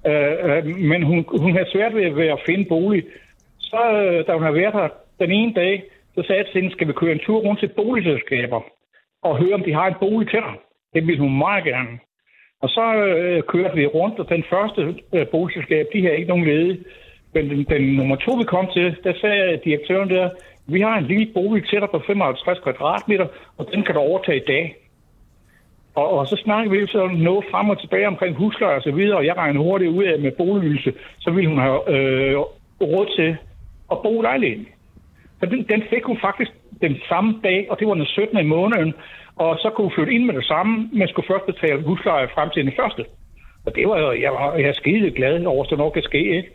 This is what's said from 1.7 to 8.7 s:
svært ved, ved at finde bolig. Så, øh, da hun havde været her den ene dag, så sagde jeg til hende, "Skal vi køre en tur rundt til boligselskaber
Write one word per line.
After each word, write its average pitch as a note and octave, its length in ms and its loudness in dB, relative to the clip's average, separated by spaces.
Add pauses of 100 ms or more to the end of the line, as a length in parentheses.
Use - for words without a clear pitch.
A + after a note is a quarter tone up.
svært G#3+ 220 0
ved, F#3+ 160 2
ved D#3 160 0
at D3 200 0
finde F#3 180 0
bolig. F3 400 0 (540)
Så, A#3 340 0
øh, F3+ 340 2
da F3+ 60 0
hun D#3+ 100 0
havde D#3 120 2
været G3+ 200 2
her F3+ 140 0 (300)
den F3 120 0
ene A3 240 2
dag, F#3+ 280 0 (320)
så F3 80 -4
sagde F#3+ 200 0
jeg G3 40 -4
til F#3 140 -2
hende, F3+ 140 -4
"Skal D#3+ 140 -2
vi C#3+ 40 -2
køre E3+ 200 0
en D#3 140 -2
tur A3 120 2
rundt G#3 220 0
til G3+ 160 0
boligselskaber C#3 840 -2 (600)